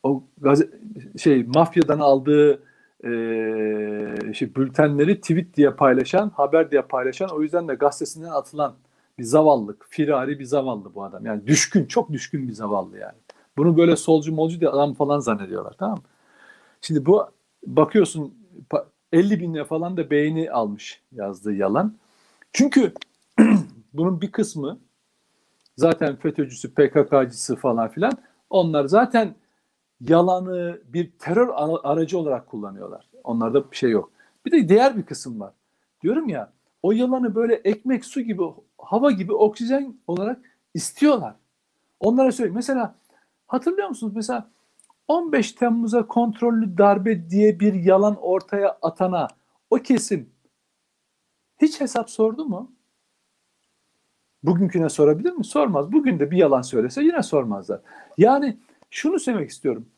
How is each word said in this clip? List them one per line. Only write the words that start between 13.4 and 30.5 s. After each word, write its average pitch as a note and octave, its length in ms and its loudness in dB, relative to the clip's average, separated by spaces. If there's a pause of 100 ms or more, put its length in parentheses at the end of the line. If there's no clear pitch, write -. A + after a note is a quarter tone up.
Bunu D#3+ 200 4
böyle E3+ 180 6
solcu D#3+ 380 0
molcu D#3+ 260 -2
diye D#3+ 100 2
adam C#3 240 0
falan C#3+ 260 0
zannediyorlar, G2+ 600 -6
tamam G#3 180 -6
mı? C3+ 60 -16 (800)
Şimdi C#3+ 240 -4
bu, G3 220 4 (380)
bakıyorsun, D3+ 680 0 (360)
pa-, - 160 -4 (260)
elli F#3 280 2
bin D#3+ 240 -6
falan E3+ 340 -6
da D3+ 140 -4
beğeni D#3 400 0
almış G#2+ 500 -6 (100)
yazdığı G2+ 420 -8
yalan. G#2+ 420 0 (580)
Çünkü C4+ 400 4 (440)
<clears throat> A3 560 2
bunun E3+ 280 -2
bir G3+ 100 -8
kısmı F3+ 480 -6 (1000)
zaten D#3+ 380 2
fetÖ'cüsü, C3+ 580 -6
P C#3 180 4
K C#3+ 180 4
K'cısı B2+ 460 0
falan A#2 340 -2
filan. G#3+ 220 -2 (380)
Onlar D#3+ 360 0
zaten A3+ 500 2 (680)
yalanı F3+ 800 0 (120)